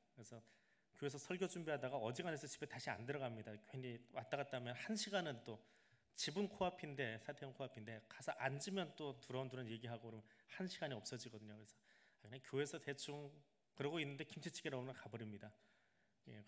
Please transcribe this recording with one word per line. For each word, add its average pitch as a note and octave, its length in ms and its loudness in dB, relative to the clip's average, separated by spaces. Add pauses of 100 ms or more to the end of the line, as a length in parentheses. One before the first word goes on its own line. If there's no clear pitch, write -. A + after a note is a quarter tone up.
(140)
그래서 A2+ 280 -12 (540)
교회에서 C#3+ 220 0
설교 F3+ 300 2
준비하다가 C#3+ 500 2
어지간해서 C#3+ 500 2
집에 - 180 -4
다시 - 240 -2
안 A2 160 0
들어갑니다. A#2+ 480 0 (140)
괜히 B2+ 320 -4 (120)
왔다 B2 260 0
갔다 C#3 200 0
하면 B2 180 -2
한 A3 200 0
시간은 F3+ 480 4
또, G#2+ 200 -4 (520)
집은 G3 340 4
코앞인데, C#3+ 680 2
사택은 C3+ 340 -4
코앞인데 A2+ 560 -4
가서 - 240 0
앉으면 D3 640 2
또 C#3 260 -2
두런두런 B2+ 480 0
얘기하고 A#2 400 -4
그러면 A2 160 -8 (220)
한 F#3 200 -2
시간이 D3+ 280 0
없어지거든요. G#2+ 600 -4
그래서 G#2+ 200 -14 (460)
그냥 A#2+ 220 -8
교회에서 C#3+ 360 2
대충 C#3+ 520 -2 (440)
그러고 D#3+ 240 4
있는데 C#3+ 240 2
김치찌개 - 460 -2
나오면 B2+ 260 2
가버립니다. G#2+ 560 -4 (800)
예, G#2+ 180 -10